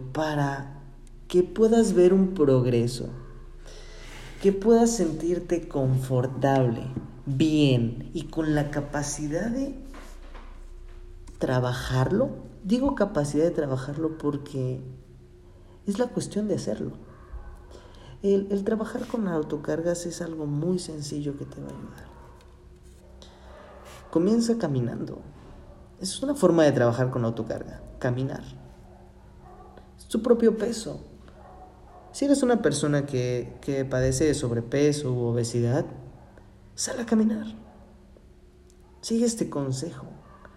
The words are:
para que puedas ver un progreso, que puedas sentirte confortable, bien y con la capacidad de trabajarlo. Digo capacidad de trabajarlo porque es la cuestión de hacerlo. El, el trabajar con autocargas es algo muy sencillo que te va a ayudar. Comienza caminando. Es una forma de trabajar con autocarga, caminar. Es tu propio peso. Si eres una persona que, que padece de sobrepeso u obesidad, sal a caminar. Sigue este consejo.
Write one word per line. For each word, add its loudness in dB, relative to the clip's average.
para -2
que 4
puedas 4
ver 8
un 6
progreso, 4
que 6
puedas 6
sentirte 0
confortable, 2
bien 4
y -4
con 0
la 0
capacidad -4
de -4
trabajarlo. 0
Digo 2
capacidad 0
de 4
trabajarlo -4
porque -4
es -4
la 0
cuestión -4
de 0
hacerlo. -4
El, 4
el 0
trabajar -2
con -4
autocargas -2
es -8
algo -8
muy 0
sencillo -8
que -10
te -14
va -12
a -12
ayudar. -16
Comienza 4
caminando. -4
Es -8
una -2
forma 6
de 8
trabajar 2
con -2
autocarga, -6
caminar. -4
Es -20
tu -2
propio 6
peso. -6
Si -2
eres 6
una 4
persona 2
que, -2
que -2
padece 2
de 4
sobrepeso 0
u 0
obesidad, 0
sal -6
a -4
caminar. 2
Sigue 0
este 0
consejo. -4